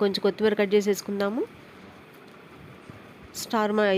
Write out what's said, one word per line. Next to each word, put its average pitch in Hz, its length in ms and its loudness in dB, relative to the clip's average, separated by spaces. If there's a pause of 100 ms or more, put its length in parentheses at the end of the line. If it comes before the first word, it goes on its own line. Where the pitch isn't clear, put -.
కొంచెం 196 240 0
కొత్తిమీర 208 340 0
కట్ 202 140 0
చేసేసుకుందాము. 202 680 0 (2000)
స్టార్ 214 360 0
మ-, 208 180 4